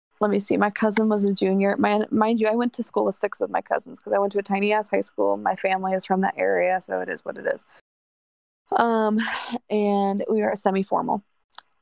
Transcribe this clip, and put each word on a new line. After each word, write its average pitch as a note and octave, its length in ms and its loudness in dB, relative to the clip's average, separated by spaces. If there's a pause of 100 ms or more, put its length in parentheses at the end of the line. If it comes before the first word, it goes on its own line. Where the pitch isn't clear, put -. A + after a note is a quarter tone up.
(200)
let G#3 100 2
me G3+ 100 2
see, G3 180 0
my G#3 120 2
cousin A3 380 2
was G#3 160 2
a G3+ 100 2
junior. G3 440 2
Man, G#3 340 2
mind A3 300 4
you, G#3+ 60 4
I G#3+ 80 2
went A#3+ 180 -2
to A#3+ 100 -6
school G#3+ 220 -2
with G3+ 100 0
six - 260 -4
of G3 80 -2
my F3+ 120 -2
cousins - 380 -6
'cause G#3 140 -14
I G3+ 60 4
went G3+ 140 0
to G3+ 60 0
a G3 40 0
tiny-ass G#3 460 0
high G3 120 0
school. G3+ 360 -2
My G3 180 -2
family F#3+ 380 -2
is F#3+ 120 -2
from F#3+ 160 2
that G3 160 0
area, F#3 440 2
so F#3+ 180 -4
it - 100 -6
is - 140 -8
what E2+ 140 -8
it - 100 -8
is. - 180 -4 (1120)
Um, A3 440 0 (500)
and G3+ 600 -2
we G#3+ 120 0
were G#3 80 0
a G#3+ 80 -2
semi-formal. F#3+ 680 -2 (580)